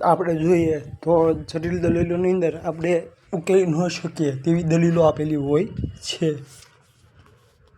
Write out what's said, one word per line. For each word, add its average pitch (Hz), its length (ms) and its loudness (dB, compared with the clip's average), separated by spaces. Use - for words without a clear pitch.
આપણે 170 320 2
જોઈએ 160 440 2
તો 160 540 2
જટિલ 165 460 -6
દલીલોની 170 520 0
અંદર 165 260 0
આપણે 165 500 -2
ઉકેલી 185 340 2
ન 170 220 0
શકીએ 165 440 -4
તેવી 165 300 -2
દલીલો 170 400 2
આપેલી 156 340 0
હોય 143 280 0
છે. - 260 -2